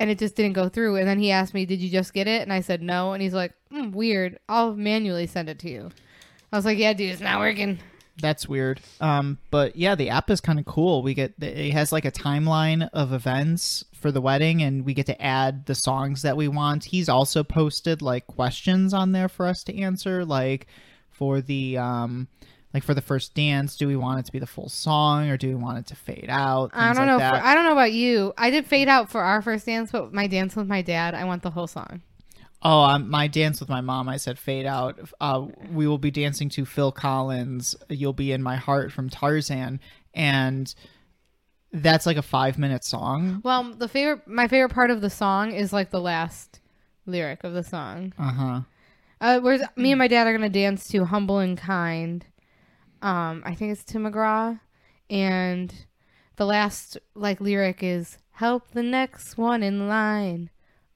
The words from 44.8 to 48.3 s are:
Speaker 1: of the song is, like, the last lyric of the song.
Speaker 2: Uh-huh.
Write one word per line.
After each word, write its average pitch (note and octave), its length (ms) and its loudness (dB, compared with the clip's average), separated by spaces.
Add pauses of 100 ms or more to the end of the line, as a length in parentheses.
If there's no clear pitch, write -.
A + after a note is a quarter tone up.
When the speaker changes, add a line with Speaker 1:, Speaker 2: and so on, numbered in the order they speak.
Speaker 1:
of A3 100 0
the G3+ 80 0
song G3+ 440 0
is, G3+ 200 -2
like, G3 180 0
the F#3 100 -2
last E3+ 600 -4 (460)
lyric E3+ 380 -4
of F3 100 -8
the F3 80 -2
song. E3+ 560 -8
Speaker 2:
Uh-huh. C3 420 -2 (600)